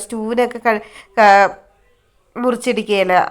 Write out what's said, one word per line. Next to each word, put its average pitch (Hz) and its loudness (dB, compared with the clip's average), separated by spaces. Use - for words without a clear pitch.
സ്റ്റൂവിനൊക്കെ 233 -6
ക-, 214 0
ക-, 196 6
മുറിച്ചിടിക്കുകയില്ല, 214 -2